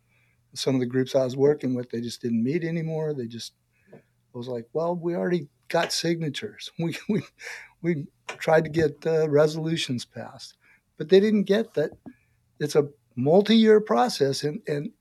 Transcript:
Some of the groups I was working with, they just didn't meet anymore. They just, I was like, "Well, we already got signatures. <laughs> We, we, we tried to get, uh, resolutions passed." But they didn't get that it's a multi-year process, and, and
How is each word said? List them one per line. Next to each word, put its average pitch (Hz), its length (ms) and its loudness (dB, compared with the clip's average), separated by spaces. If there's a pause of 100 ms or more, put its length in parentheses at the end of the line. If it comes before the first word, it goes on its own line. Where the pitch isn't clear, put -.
(540)
Some 131 200 -2
of 131 60 0
the 123 60 -2
groups 127 280 -2
I 135 100 2
was 127 120 -4
working 139 380 2
with, 120 160 -6
they 117 100 -6
just 117 220 -10
didn't 117 200 0
meet 156 220 -2
anymore. 160 480 -4
They 127 140 -8
just, 117 260 -12 (400)
I - 60 -20 (340)
was 123 160 -12
like, 120 240 -8
"Well, 170 240 -2
we 170 180 -4
already 180 340 -2 (200)
got 170 240 0
signatures. 165 840 -4
<laughs> - 40 -12
We, 165 180 -4 (120)
we, 208 140 0 (600)
we 165 240 -2 (200)
tried 160 380 2
to 156 60 -8
get, 151 360 -2
uh, 160 220 2
resolutions 156 760 0
passed." - 520 -18 (400)
But 156 120 -8
they 190 120 8
didn't 208 240 4
get 214 300 0
that 147 160 0 (680)
it's 147 180 -2
a 143 120 2 (280)
multi-year 214 640 6
process, 214 640 0
and, 151 220 -6
and 147 340 -6